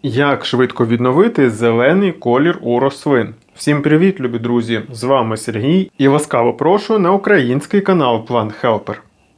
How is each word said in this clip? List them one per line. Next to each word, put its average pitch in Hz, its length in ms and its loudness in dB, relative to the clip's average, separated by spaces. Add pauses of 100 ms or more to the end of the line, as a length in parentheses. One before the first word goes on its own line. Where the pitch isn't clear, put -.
Як 135 380 0
швидко 123 420 0
відновити 127 640 2
зелений 120 600 2
колір 143 500 0
у 120 180 0
рослин? 135 540 -2 (200)
Всім 147 280 -2
привіт, 160 380 2
любі 120 180 -4
друзі! 117 420 -2 (120)
З 117 120 -10
вами 120 320 0
Сергій 131 640 -2
і 135 80 2
ласкаво 139 480 2
прошу 202 440 0
на 180 140 2
український 190 680 0
канал 135 480 0
Plant 110 240 -2 (100)
Helper. 107 340 -2 (420)